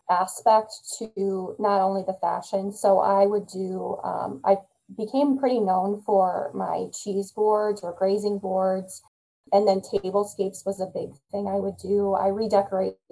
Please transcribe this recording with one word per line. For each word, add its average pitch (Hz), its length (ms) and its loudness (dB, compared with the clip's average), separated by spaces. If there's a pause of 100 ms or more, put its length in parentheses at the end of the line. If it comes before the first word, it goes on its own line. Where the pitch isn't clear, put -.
aspect 214 640 2 (280)
to 196 600 -4
not 202 220 4
only 190 220 0
the 190 160 -4
fashion. 180 520 -4
So 202 280 4
I 196 260 6
would 202 220 0
do, 185 560 -6
um, 180 400 -6
I 196 140 4 (400)
became 269 400 0
pretty 254 220 0
known 196 420 0
for 185 520 0
my 185 400 -4
cheese 196 380 -6
boards 214 520 0
or 170 100 -8
grazing 202 460 0
boards. 190 600 -2 (520)
And 202 140 6
then 190 120 4
tablescapes 196 880 -4
was 196 160 -4
a 185 60 -4
big - 240 -8 (200)
thing 202 160 -6
I 190 80 -4
would 196 220 -4
do. 196 360 0
I 190 140 2
redecorate 196 680 0 (140)